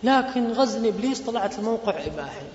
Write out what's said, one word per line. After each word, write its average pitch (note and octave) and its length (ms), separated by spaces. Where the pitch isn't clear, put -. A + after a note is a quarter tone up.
لكن B3 480
غزني A3+ 380
إبليس، A#3 300
طلعت A3 400
لموقع G#3 460
إباحي. C#3+ 500